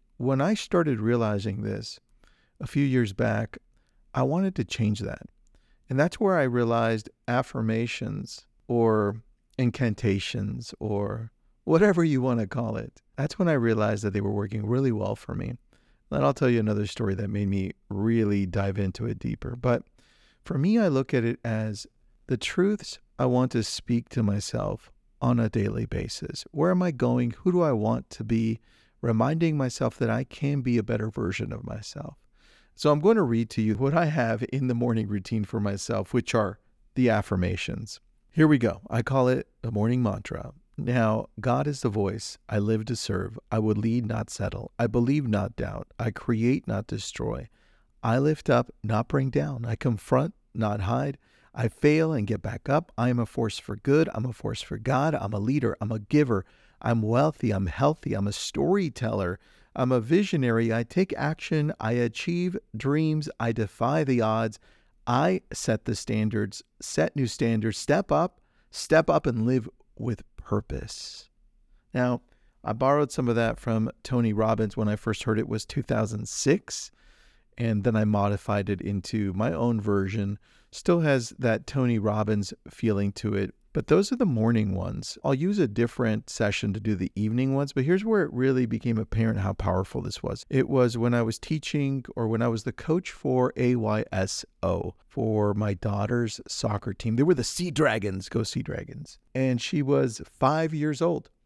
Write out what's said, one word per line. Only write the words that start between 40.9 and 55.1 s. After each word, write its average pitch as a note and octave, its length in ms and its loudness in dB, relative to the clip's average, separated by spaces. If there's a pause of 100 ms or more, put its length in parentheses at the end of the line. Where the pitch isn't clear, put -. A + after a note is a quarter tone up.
God C3 300 0
is C#3 140 -6
the B2+ 60 2
voice G2+ 480 -2 (120)
I G#2+ 100 0
live G#2+ 280 2
to A#2+ 100 -2
serve. F#2+ 420 -4 (100)
I A2 120 0
would G#2+ 180 2
lead, A2+ 280 0
not A2+ 220 -4
settle. - 480 -6
I A#2+ 120 0
believe, B2 400 2
not G2 260 0
doubt. - 320 -6 (140)
I A#2 100 -2
create, A#2+ 560 0
not G#2+ 220 -4
destroy. A2 600 -6 (540)
I A#2 160 2
lift D3 320 0
up, B2 320 2
not A2 240 0
bring C3+ 240 0
down. C#3 340 -2
I A2+ 120 -4
confront, C3 580 0 (180)
not G#2+ 280 0
hide. C3 360 -2 (380)
I A#2 140 -2
fail D#3+ 440 4
and G#2+ 140 0
get G2+ 160 -2
back G2 260 -8
up. C#3+ 300 0
I A#2+ 100 2
am A#2+ 120 2
a A#2 40 2
force A2 320 -2
for - 200 -10
good. D3 380 2
I'm A2 100 -2
a B2 80 -4
force - 300 -8
for - 140 -8
God. C3 380 0